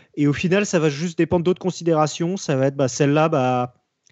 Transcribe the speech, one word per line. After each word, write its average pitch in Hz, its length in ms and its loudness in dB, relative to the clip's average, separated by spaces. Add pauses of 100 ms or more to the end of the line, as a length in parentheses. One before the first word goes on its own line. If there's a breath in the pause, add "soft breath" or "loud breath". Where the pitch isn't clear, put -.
(140 loud breath)
Et 147 120 0
au 143 60 4
final, 190 340 0
ça 185 120 0
va 156 100 2
juste 156 300 -4
dépendre 170 260 0
d'autres 180 160 0
considérations. 170 760 -2
Ça 165 180 -4
va 131 120 2
être, 139 100 -2
bah, 139 120 0
celle-là, 151 400 2
bah, 127 460 0 (380)